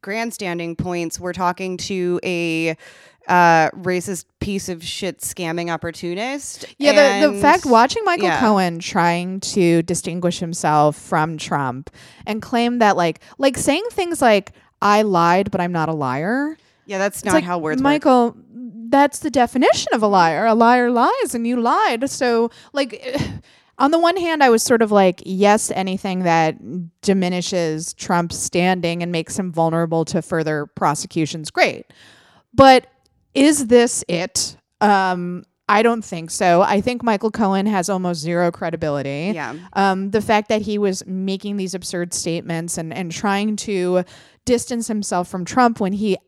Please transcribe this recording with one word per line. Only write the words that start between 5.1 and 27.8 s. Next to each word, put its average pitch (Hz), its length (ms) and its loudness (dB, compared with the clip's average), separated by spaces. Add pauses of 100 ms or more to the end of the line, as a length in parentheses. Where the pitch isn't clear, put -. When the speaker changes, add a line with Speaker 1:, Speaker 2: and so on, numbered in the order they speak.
Speaker 1:
scamming 170 520 -6
opportunist. 180 920 -8 (120)
Speaker 2:
Yeah, 285 140 4 (280)
the, 302 80 4
the 294 60 2
Speaker 1:
And 202 80 -6
Speaker 2:
fact 330 240 4
watching 254 380 4
Michael 403 220 0
Speaker 1:
yeah. 160 140 0
Speaker 2:
Cohen 190 400 2
trying 175 640 -2
to 170 420 2
distinguish 175 560 -4
himself 151 560 0
from 160 420 -4
Trump 139 520 -6 (360)
and 214 160 -6
claim 240 380 -2
that, 208 180 4
like, 170 240 0 (160)
like, 269 200 0
saying 311 340 0
things 349 300 -4
like, 214 300 2 (300)
"I 208 220 4
lied, 185 480 2
but 185 100 -2
I'm 175 100 -2
not 160 180 -2
a 160 40 -2
liar." 170 640 -4 (280)
Speaker 1:
Yeah, 202 120 -8
that's 196 220 -2
Speaker 2:
It's - 60 -10
Speaker 1:
not 208 100 2
Speaker 2:
like, 311 80 2
Speaker 1:
how 175 160 -4
words 156 200 -2
work. 262 40 -2
Speaker 2:
Michael, 269 520 2 (540)
that's 277 300 4
the 302 120 -6
definition 262 640 2
of 226 100 0
a 214 40 2
liar. 175 380 4
A 226 80 4
liar 240 380 4
lies 330 420 0
and 233 140 -4
you 247 120 0
lied. 269 500 0
So, 233 420 0 (220)
like, 254 420 -6 (340)
<sighs> - 300 -20
on 277 120 2
the 330 80 2
one 339 180 2
hand, 330 260 0
I 262 60 6
was 226 120 4
sort 233 200 2
of 214 100 0
like, 190 340 4
yes, 190 460 2
anything 190 520 -4
that 165 340 2 (440)
diminishes 180 920 -2